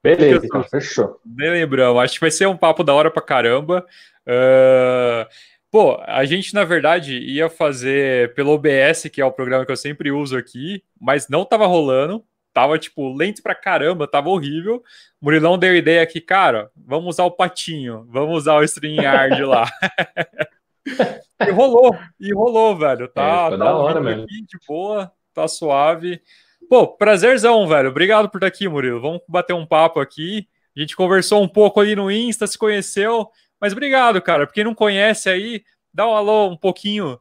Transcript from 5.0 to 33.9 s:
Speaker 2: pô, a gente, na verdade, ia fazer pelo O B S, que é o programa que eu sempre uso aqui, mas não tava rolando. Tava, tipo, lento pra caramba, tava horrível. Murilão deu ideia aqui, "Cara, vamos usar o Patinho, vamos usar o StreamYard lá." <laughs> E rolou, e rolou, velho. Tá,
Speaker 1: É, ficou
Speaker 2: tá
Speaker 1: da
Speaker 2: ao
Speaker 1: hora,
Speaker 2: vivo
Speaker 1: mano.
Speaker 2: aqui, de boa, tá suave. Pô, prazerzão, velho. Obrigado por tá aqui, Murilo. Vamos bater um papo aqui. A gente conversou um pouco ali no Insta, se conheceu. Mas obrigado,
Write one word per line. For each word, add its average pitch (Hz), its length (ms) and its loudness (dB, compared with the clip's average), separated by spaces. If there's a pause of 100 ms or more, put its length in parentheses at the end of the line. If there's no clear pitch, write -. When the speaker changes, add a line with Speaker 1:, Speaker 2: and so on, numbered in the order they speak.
Speaker 2:
pô, 180 340 4
a 135 200 -2
gente, 185 280 -6
na 202 100 0
verdade, 156 540 0
ia 135 320 -4
fazer 135 880 -2
pelo 143 160 0
O 151 80 2
B 147 120 0
S, 143 380 2
que - 100 -10
é 135 60 2
o 131 60 2
programa 131 340 -4
que 139 60 -6
eu 127 60 -4
sempre 143 340 -8
uso 139 260 -4
aqui, 151 460 -12 (160)
mas 135 280 -2
não 156 160 -2
tava 214 220 2
rolando. 160 580 0 (300)
Tava, 143 260 2
tipo, 135 340 -10
lento 180 300 -6
pra 196 100 -6
caramba, 160 540 -4
tava 147 220 -2
horrível. 175 520 -4 (380)
Murilão 156 380 2
deu 180 180 2
ideia 165 260 2
aqui, 165 200 -4
"Cara, 143 520 0
vamos 160 420 -8
usar 180 100 0
o 175 60 -2
Patinho, 147 760 -6
vamos 151 300 -4
usar 151 180 2
o 151 80 4
StreamYard 139 800 0
lá." 123 220 2 (1200)
<laughs> - 400 -6 (200)
E 202 60 0
rolou, 240 420 4 (260)
e 196 140 -8
rolou, 220 440 2
velho. 131 320 -2
Tá, 139 140 -4
Speaker 1:
É, 170 220 0
ficou 165 120 -2
Speaker 2:
tá - 80 -2
Speaker 1:
da 135 60 4
Speaker 2:
ao 156 100 0
Speaker 1:
hora, 156 180 0
Speaker 2:
vivo 131 120 -2
Speaker 1:
mano. 110 120 -6
Speaker 2:
aqui, 208 200 -16
de 185 220 -20
boa, 190 460 -8 (220)
tá 160 140 -4
suave. 165 720 -2 (480)
Pô, 240 180 6
prazerzão, 214 800 2
velho. 143 220 2
Obrigado 202 400 2
por 190 100 -12
tá 190 80 0
aqui, 190 220 -6
Murilo. 127 320 -4
Vamos 165 260 -6
bater 175 260 -4
um 165 120 -6
papo 160 340 2
aqui. 175 480 -8 (280)
A 139 40 -14
gente 151 160 -8
conversou 190 480 2
um 185 40 0
pouco 208 340 4
ali 208 140 0
no 196 140 -4
Insta, 214 380 -4
se - 100 -10
conheceu. 214 720 -2 (320)
Mas 202 140 -4
obrigado, 254 480 0